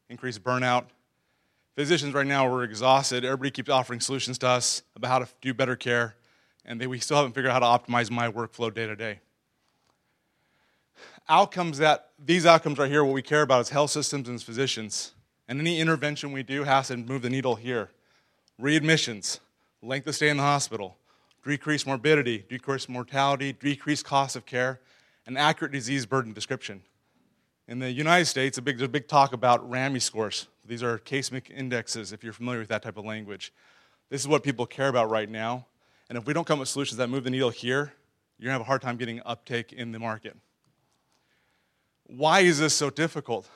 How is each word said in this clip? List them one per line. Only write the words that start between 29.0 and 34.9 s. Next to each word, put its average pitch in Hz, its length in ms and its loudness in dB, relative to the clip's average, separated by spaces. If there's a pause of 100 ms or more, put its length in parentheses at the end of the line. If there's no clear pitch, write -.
talk 139 240 4
about 123 360 2
rami 127 320 -2
scores. - 480 -4 (180)
These 117 160 -8
are 117 160 -2
case 135 340 -6
mix 127 180 -10
indexes, 117 600 -6
if 110 100 -16
you're 113 100 -10
familiar 120 280 -6
with 107 80 -10
that 107 140 -2
type 107 160 -12
of 101 60 -12
language. 104 480 -12 (560)
This 135 120 -6
is 135 80 -4
what 143 140 4
people 123 240 -2
care 135 220 -2
about 120 200 4